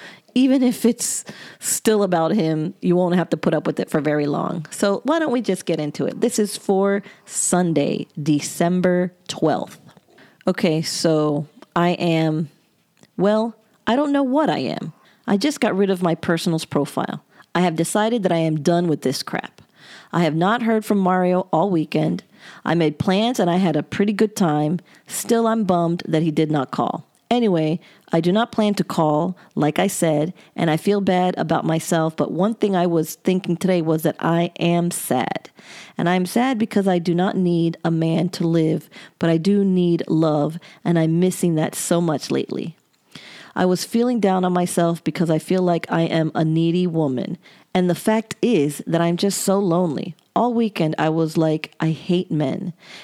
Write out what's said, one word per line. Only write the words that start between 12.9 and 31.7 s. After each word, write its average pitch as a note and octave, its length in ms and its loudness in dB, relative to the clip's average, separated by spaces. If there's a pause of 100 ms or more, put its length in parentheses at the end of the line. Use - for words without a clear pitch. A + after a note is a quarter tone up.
well, A3 400 0 (280)
I A3+ 120 2
don't C#4+ 160 0
know C#4 100 2
what C4+ 260 0
I D3 100 0
am. C3 340 -6 (340)
I G3+ 80 2
just C#4 240 -2
got G#3 160 0
rid G3 140 2
of F3+ 120 -2
my E3+ 140 2
personals E3 480 -2
profile. - 640 -4 (280)
I E3+ 60 2
have F3 160 2
decided G#3+ 480 0
that F3+ 80 2
I E3+ 60 0
am D#3 240 0
done E3+ 260 2
with D3 140 -2
this C3 200 -2
crap. - 400 -10 (500)
I E3 100 0
have D#3 140 2
not G#3 280 0
heard A3 220 0
from G#3 120 0
Mario F#3 540 2
all E3+ 180 2
weekend. D#3+ 540 -2 (420)
I D#3+ 80 0
made D#3+ 240 0
plans A3 420 0
and F3+ 80 2
I F3 100 2
had F3 180 2
a D#3 80 -2
pretty G#3 300 -2
good G#3 220 0
time. D3+ 440 0 (260)
Still, A#3 400 -2
I'm A3+ 200 0
bummed E3+ 420 0
that D#3 160 0
he E3 80 0
did D#3 180 0
not D3 220 -2
call. - 340 -4 (240)
Anyway, F3 500 2 (320)
I E3 100 2
do F3 100 2
not A3+ 200 0
plan G#3 240 0
to F#3+ 80 0
call, D#3+ 540 0 (160)
like D3+ 240 0
I F3+ 80 2
said, D#3+ 480 0 (220)
and E3 160 0
I D#3 60 2
feel G3+ 220 0
bad F3+ 380 0
about D#3+ 260 -2
myself, D#3+ 540 0